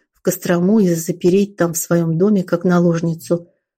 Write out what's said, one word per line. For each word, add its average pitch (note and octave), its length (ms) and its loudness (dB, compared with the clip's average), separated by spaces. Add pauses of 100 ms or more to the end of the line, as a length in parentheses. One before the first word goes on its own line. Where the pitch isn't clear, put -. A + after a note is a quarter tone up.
(140)
в - 80 -20
Кострому F3+ 580 0
и F3+ 140 2
запереть F3+ 640 0
там E3+ 160 -2
в - 40 -6
своём E3 400 -2
доме, G3 260 2
как E3+ 200 -4
наложницу – E3+ 840 0 (280)